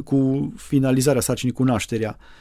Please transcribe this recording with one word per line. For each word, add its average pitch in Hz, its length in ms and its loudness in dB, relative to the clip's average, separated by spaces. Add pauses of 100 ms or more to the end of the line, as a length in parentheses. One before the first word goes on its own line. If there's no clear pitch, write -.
cu 139 520 0
finalizarea 131 640 2
sarcinii, 123 340 -2
cu 131 100 -2
nașterea. 110 540 -2 (220)